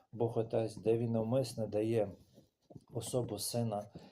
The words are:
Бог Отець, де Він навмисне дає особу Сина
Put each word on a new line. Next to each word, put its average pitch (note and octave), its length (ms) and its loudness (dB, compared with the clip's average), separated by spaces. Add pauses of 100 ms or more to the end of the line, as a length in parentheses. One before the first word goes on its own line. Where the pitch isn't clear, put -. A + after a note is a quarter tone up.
(140)
Бог A#2 240 0
Отець, A2+ 380 0
де A2 220 2
Він A#2 140 0
навмисне A2+ 560 0
дає G#2+ 440 2 (840)
особу B2 460 -2
Сина A2 500 -2 (220)